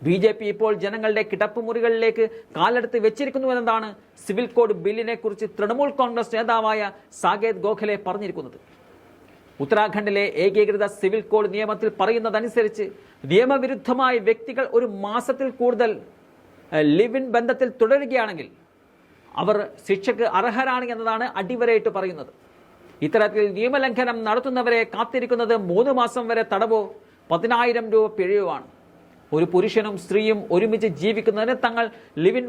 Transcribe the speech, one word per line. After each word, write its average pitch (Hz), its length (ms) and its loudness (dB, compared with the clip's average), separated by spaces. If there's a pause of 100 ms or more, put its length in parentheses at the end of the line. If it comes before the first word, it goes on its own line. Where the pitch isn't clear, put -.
ബി 170 160 2
ജെ 214 160 6
പി 220 140 -8
ഇപ്പോൾ 214 200 0 (100)
ജനങ്ങളുടെ 214 400 -2
കിടപ്പുമുറികളിലേക്ക് 226 1000 0 (320)
കാലെടുത്ത് 233 480 0
വെച്ചിരിക്കുന്നു 262 440 -2
എന്നതാണ് 226 460 -2 (300)
സിവിൽ 214 220 -2
കോഡ് 226 280 2 (100)
ബില്ലിനെ 220 360 -2
കുറിച്ച് 214 260 -6 (120)
തൃണമൂൽ 240 400 0
കോൺഗ്രസ് 233 380 -2
നേതാവായ 220 540 0 (300)
സാകേത് 202 460 0
ഗോഖലെ 208 300 -2 (100)
പറഞ്ഞിരിക്കുന്നത്. 180 520 -8 (1000)
ഉത്തരാഖണ്ഡിലെ 202 640 0 (200)
ഏകീകൃത 202 420 2
സിവിൽ 196 340 -2 (100)
കോഡ് 208 240 2
നിയമത്തിൽ 214 340 -2 (120)
പറയുന്നതനുസരിച്ച് 214 840 0 (440)
നിയമവിരുദ്ധമായി 254 880 2 (100)
വ്യക്തികൾ 233 480 -2
ഒരു 247 100 4 (180)
മാസത്തിൽ 233 460 -2 (100)
കൂടുതൽ, 240 300 2 (840)
ഏഹ്, 156 140 2 (120)
ലിവ് 226 220 2
ഇൻ 262 160 -6
ബന്ധത്തിൽ 247 320 0 (120)
തുടരുകയാണെങ്കിൽ 226 680 0 (920)
അവർ 208 260 0 (200)
ശിക്ഷയ്ക്ക് 208 380 0 (120)
അർഹരാണ് 247 460 0 (100)
എന്നതാണ് 226 300 -2 (160)
അടിവരയിട്ട് 226 480 2 (100)
പറയുന്നത്. 180 340 -6 (720)
ഇത്തരത്തിൽ 208 560 2
നിയമലംഘനം 240 680 0
നടത്തുന്നവരെ 240 560 0 (100)
കാത്തിരിക്കുന്നത് 233 600 0 (140)
മൂന്ന് 240 300 4
മാസം 233 280 -2
വരെ 226 240 0
തടവോ 214 300 2 (480)
പതിനായിരം 233 640 0
രൂപ 220 120 6 (120)
പിഴയോ 196 280 0 (100)
ആണ്. - 100 -16 (640)
ഒരു 156 200 2
പുരുഷനും 208 500 2
സ്ത്രീയും 214 360 0 (160)
ഒരുമിച്ച് 220 340 2 (120)
ജീവിക്കുന്നതിന് 226 540 0 (100)
തങ്ങൾ 233 200 0 (400)
ലിവ് 214 160 4
ഇൻ 247 80 -6